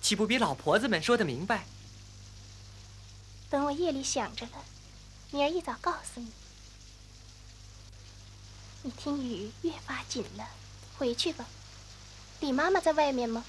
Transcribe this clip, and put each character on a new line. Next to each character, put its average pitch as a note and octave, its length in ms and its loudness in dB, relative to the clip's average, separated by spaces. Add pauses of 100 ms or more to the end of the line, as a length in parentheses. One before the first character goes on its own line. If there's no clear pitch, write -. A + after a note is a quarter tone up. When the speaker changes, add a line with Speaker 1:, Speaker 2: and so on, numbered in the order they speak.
Speaker 1:
岂 - 140 6
不 G#3+ 100 6
比 G#3+ 100 6
老 F#3 160 6
婆 D3+ 260 6
子 B3+ 100 4
们 F3+ 120 6
说 A#3+ 160 8
得 A3+ 80 6
明 D3 220 0
白？ G#3+ 180 2 (1900)
Speaker 2:
等 C#4+ 140 4
我 C#4+ 80 2
夜 E4 200 2
里 C4+ 120 0
想 A#3+ 320 0
着 - 80 -6
了， - 200 -12 (640)
明 C#4+ 120 4
儿 C#4+ 60 6
一 E4+ 140 2
早 C4 180 -4
告 F4 120 2
诉 - 280 -6
你。 A3+ 100 -8 (2500)
你 C#4 80 -4
听 C#4+ 360 -2
雨 G#3 240 -2 (120)
越 E4 100 2 (140)
发 C4 180 -4
紧 - 180 -2 (140)
了， G#3+ 100 -8 (520)
回 A#3+ 160 4
去 D#4+ 180 2
吧。 A#3+ 140 -6 (920)
李 C#4+ 120 2
妈 D4 180 6
妈 G4 80 8
在 E4 140 6
外 D4+ 180 8
面 B3 160 2
吗？ A3+ 220 0